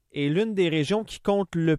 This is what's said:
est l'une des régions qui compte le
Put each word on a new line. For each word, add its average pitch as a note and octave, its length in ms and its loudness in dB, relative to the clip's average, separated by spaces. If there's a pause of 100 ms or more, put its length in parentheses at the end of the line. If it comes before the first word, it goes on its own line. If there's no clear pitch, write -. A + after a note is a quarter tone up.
(140)
est C#3+ 160 -2
l'une G#3 260 -2
des F#3 140 2
régions D#3+ 340 0
qui - 160 -16
compte G3+ 340 -2
le E3 260 2